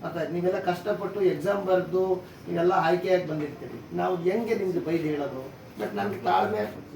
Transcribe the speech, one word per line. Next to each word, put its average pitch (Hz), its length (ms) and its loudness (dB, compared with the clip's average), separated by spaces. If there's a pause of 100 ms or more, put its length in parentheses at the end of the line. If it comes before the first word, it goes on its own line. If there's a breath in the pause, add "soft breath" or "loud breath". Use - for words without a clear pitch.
ಅರ್ಥ 165 120 -6
ಆಯ್ತಾ? 151 140 -2
ನೀವೆಲ್ಲ 180 280 2
ಕಷ್ಟಪಟ್ಟು 196 600 -2
ಎಕ್ಸಾಮ್ 185 440 2
ಬರ್ದು 185 600 2 (240 loud breath)
ನೀವೆಲ್ಲ 175 240 4
ಆಯ್ಕೆಯಾಗಿ 175 540 4
ಬಂದಿರ್ತೀರಿ, 147 720 -6
ನಾವು 180 180 2
ಹೆಂಗೆ 208 400 0
ನಿಮ್ಗೆ 185 240 0
ಬೈದು 156 240 0
ಹೇಳೋದು? 139 640 -4 (140)
But 202 160 -4
ನನ್ಗೆ 196 280 -2
ತಾಳ್ಮೆ 208 500 2 (220)